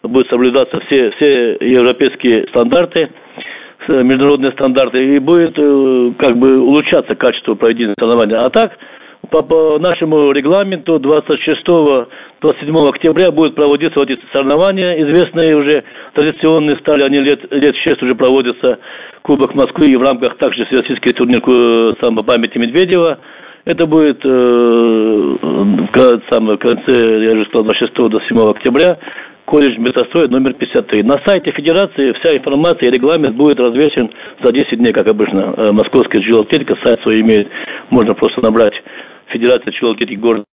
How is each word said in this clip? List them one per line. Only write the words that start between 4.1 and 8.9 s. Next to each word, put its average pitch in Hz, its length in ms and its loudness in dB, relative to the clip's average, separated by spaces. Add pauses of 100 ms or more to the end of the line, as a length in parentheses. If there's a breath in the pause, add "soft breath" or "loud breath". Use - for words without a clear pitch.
стандарты, 131 640 0
и 143 40 2
будет, 160 380 2
э, 135 600 2
как 127 200 2
бы, 131 220 4
улучшаться 139 560 0
качество 117 380 -2
проведения 113 460 -2
соревнований. 113 380 0
А 123 120 0
так, 220 220 0 (600 loud breath)